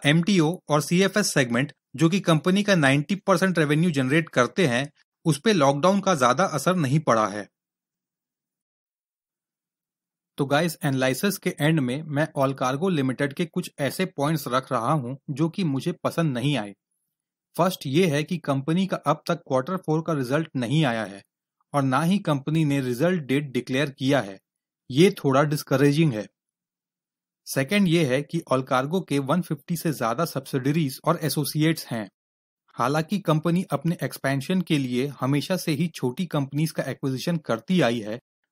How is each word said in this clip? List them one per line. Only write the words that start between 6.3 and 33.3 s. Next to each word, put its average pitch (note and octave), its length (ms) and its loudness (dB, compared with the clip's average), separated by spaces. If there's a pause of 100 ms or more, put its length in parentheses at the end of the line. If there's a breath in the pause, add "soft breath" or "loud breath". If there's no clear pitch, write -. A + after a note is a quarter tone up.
असर E3+ 320 0
नहीं D3 240 2
पड़ा A2+ 280 2
है। G2+ 200 -8 (3000)
तो D3+ 80 0
गाइस, D#3 380 0
एनालिसिस C3+ 540 0
के - 220 -4
एंड D#3 200 2
में C3 220 -4
मैं D3+ 260 -2 (100)
Allcargo C#3 520 -2
लिमिटेड C#3 420 -2
के F3+ 140 -4
कुछ - 320 -6
ऐसे C#3+ 260 -4
पॉइंट्स D3 440 -2
रख B2+ 240 -2
रहा A#2+ 200 0
हूं C3+ 420 -6
जो D#3 140 0
कि F3 160 -4
मुझे C#3+ 280 -2 (120)
पसंद C3+ 340 0
नहीं C#3 180 0
आए। G#2 180 -6 (840)
फर्स्ट F3+ 300 -2
ये D#3 200 2
है D3 180 0
कि F3 140 -6
कंपनी D3+ 480 -2
का F#3 100 -4
अब D#3 320 -2
तक E3+ 180 -2
क्वार्टर C#3 300 -2
फ़ोर D#3+ 300 -2
का E3+ 60 -2
रिजल्ट C#3+ 440 -2
नहीं C3+ 280 2
आया A2+ 200 0
है G2 180 -14 (500)
और C#3+ 100 2
ना C3+ 200 2
ही F#3 160 2
कंपनी D#3 460 0
ने C#3 160 2
रिजल्ट C#3 420 0
डेट C3+ 300 -2
डिक्लेयर B2+ 380 -2
किया C3+ 300 0
है, G2 180 -10 (520)
ये E3 200 6 (140)
थोड़ा C3+ 180 4
डिस्करेजिंग C#3+ 720 2
है। G#2 140 -6 (1200)
सेकंड G3 420 0
ये E3 160 4
है C3+ 180 0
कि E3 200 -6 (100)
Allcargo C3+ 560 -2
के C#3+ 100 0
वन C#3+ 240 0
फिफ्टी E3 340 -6
से D#3+ 160 -2
ज्यादा A#2+ 320 -2
सब्सिडियरीज C#3+ 800 -2
और D#3 180 0
एसोसिएट्स D#3 640 -2
हैं। A2 220 -6 (680)
हालांकि D#3 420 -2
कंपनी E3+ 520 0